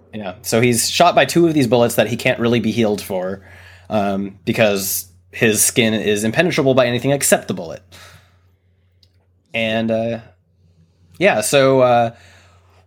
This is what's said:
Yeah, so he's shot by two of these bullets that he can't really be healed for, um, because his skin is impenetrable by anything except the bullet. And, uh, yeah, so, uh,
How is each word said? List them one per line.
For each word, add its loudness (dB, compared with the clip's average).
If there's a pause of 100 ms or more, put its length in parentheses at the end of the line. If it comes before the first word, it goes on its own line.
(120)
Yeah, -12
so -2
he's 2
shot 2
by 2
two 2
of 0
these 2
bullets 0
that 2
he -6
can't -2
really 0
be -2
healed -2
for, -8 (460)
um, -4
because 0 (260)
his 0
skin 2
is -2
impenetrable 0
by 4
anything -2
except 0
the -4
bullet. -12 (1700)
And, -2
uh, -4 (1000)
yeah, 2
so, 4
uh, 2 (720)